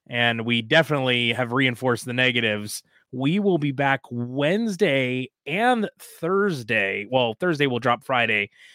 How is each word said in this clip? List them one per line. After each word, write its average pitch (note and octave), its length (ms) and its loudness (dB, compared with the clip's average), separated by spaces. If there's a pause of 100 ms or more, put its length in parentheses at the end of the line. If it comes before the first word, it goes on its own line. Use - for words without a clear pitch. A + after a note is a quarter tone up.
and A#2+ 360 0
we A#2 180 0
definitely B2+ 680 2
have A#2 200 -2
reinforced B2+ 520 0
the B2 80 -8
negatives. A#2 680 -2 (300)
We C#3+ 280 0
will G3 180 2
be C#3+ 140 -2
back C3+ 380 -2
Wednesday C3+ 1200 -2 (140)
and G#3+ 540 0
Thursday. A#2 1120 -2
Well, B2 240 2
Thursday D3+ 320 0
will A#2+ 140 -2
drop A#2+ 240 0
Friday, A2+ 460 0 (240)